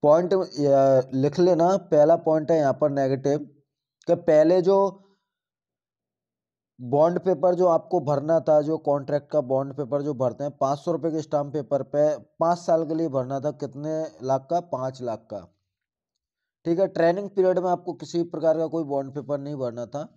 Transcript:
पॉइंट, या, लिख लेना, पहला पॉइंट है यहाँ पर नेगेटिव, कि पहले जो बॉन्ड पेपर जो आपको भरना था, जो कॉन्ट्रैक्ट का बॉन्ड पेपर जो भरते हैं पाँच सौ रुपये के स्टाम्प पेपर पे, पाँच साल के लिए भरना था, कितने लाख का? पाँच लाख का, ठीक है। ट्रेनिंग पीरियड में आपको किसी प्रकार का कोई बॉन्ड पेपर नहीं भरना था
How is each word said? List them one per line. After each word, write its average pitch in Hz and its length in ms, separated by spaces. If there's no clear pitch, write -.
पॉइंट, 165 300
या, 139 680
लिख 143 240
लेना, 175 280
पहला 151 260
पॉइंट 160 340
है 165 60
यहाँ 151 160
पर 151 180
नेगेटिव, 139 460
कि 170 100
पहले 165 440
जो 190 140
बॉन्ड 147 400
पेपर 180 360
जो 180 120
आपको 170 340
भरना 147 380
था, 151 220
जो 156 180
कॉन्ट्रैक्ट 143 520
का 151 120
बॉन्ड 131 300
पेपर 139 280
जो 147 140
भरते 123 280
हैं 143 140
पाँच 139 220
सौ - 120
रुपये 160 200
के 156 100
स्टाम्प 143 320
पेपर 139 320
पे, 147 200
पाँच 170 180
साल 165 300
के 160 80
लिए 160 140
भरना 131 300
था, 147 140
कितने 147 420
लाख 131 260
का? 170 180
पाँच 131 340
लाख 113 300
का, 104 80
ठीक 170 140
है। 190 100
ट्रेनिंग 185 400
पीरियड 185 300
में 180 100
आपको 175 260
किसी 170 320
प्रकार 160 300
का 160 100
कोई 160 180
बॉन्ड 139 300
पेपर 143 240
नहीं 143 180
भरना 120 300
था 143 300